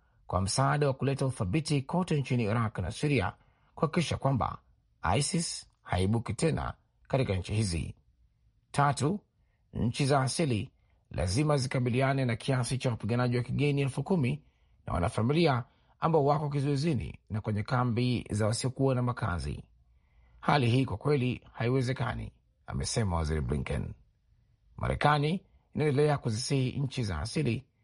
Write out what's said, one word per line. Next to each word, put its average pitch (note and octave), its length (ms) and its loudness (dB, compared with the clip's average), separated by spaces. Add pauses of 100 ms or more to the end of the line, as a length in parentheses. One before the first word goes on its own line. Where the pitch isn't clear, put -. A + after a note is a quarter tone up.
(280)
kwa F2+ 140 0
msaada C#3 460 2
wa C3 60 2
kuleta C3+ 320 0
uthabiti C3 560 0
kote E3+ 400 0
nchini B2 220 0
Iraq A2 360 0
na E2+ 120 -2
Syria, C3+ 420 0 (420)
kuhakikisha - 420 0
kwamba C3+ 400 0 (600)
isis - 500 -4 (160)
haibuki F#2+ 500 0
tena B2+ 400 -2 (340)
katika B2+ 280 0
nchi F2+ 200 -4
hizi." F#2 400 -2 (760)
Tatu, C#3+ 480 2 (540)
nchi B2 320 -2
za C3+ 160 4
asili B2+ 500 0 (400)
lazima C#3 460 2
zikabiliane C3 680 0
na A#2 100 0
kiasi C3 420 -2
cha B2+ 120 -2
wapiganaji A#2+ 480 0
wa B2 60 0
kigeni C#3 380 0
elfu C#3 220 -2
kumi D3 400 0 (440)
na - 60 -4
wanafamilia B2 680 2 (360)
ambao D#3 260 4
wako D3 240 2
kizuizini C#3 720 -2 (100)
na G#2 120 -2
kwenye G#2+ 220 -2
kambi B2 680 0
za G#2 160 2
wasiokuwa C3 480 0
na B2+ 60 0
makazi. F2+ 600 -4 (760)
"Hali D3 300 4
hii B2+ 160 4
kwa G2 120 -6
kweli B2+ 440 0 (120)
haiwezekani," A#2+ 760 -2 (360)
amesema F#2 480 -2
waziri D#2+ 260 0
Blinken. C#2+ 520 -2 (840)
Marekani D3 640 0 (340)
inaendelea D3 420 2
kuzisihi B2+ 640 -2
nchi C3 240 -4
za F2+ 160 -4
asili, B2+ 460 -2 (180)